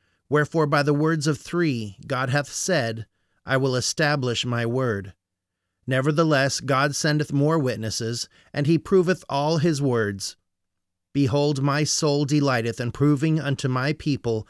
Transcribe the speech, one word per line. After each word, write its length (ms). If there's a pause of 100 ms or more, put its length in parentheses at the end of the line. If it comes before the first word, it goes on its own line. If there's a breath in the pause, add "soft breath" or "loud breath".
(280)
Wherefore 380
by 180
the 100
words 320
of 120
three 580 (100)
God 240
hath 220
said, 540 (380)
"I 120
will 180
establish 720
my 180
word." 480 (760)
Nevertheless, 720
God 340
sendeth 380
more 260
witnesses, 720 (240 soft breath)
and 160
he 100
proveth 500
all 300
his 240
words. 540 (760)
Behold, 480
my 220
soul 440
delighteth 540
in 120
proving 480
unto 260
my 260
people 580